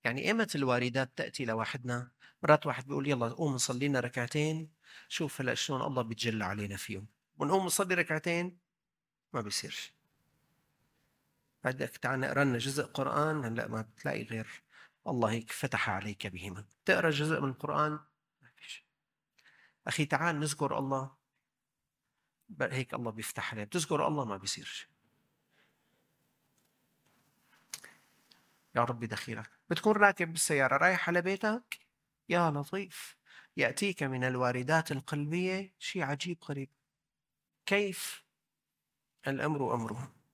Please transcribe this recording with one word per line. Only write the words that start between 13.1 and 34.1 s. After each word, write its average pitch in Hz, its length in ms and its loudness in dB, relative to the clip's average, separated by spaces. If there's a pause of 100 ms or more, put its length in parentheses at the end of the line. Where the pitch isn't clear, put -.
هلا 113 220 -2
ما 113 140 -4
بتلاقي 113 420 -6
غير 113 400 -8 (440)
الله 117 240 2
هيك 117 200 -4
فتح - 380 0
عليك 101 380 -4
بهما. 92 380 -10 (200)
تقرا 180 240 4
جزء 151 320 0
من 135 80 0
القرآن، 151 420 -2 (500)
ما - 140 -20
فيش. - 300 -18 (1000)
أخي، 151 180 0
تعال 151 340 2
نذكر 147 400 0
الله، 135 320 -2 (1400)
ب-، 151 140 -4
هيك 127 300 -4
الله 117 180 -4
بيفتح 110 420 -6
عليك. 104 140 -6
بتذكر 151 400 0
الله، 147 180 0
ما 101 120 -4
بيصيرش. - 520 -8 (3750)
يا 120 80 4
رب 117 220 -2
دخيلك. 110 440 -8 (200)
بتكون 214 260 4
راكب 196 360 6
بالسيارة 139 460 4
رايح 175 320 4
على 175 120 4
بيتك، 214 580 -2 (500)
يا 170 220 6
لطيف، 175 640 -6 (400)
يأتيك 156 460 0
من 131 200 0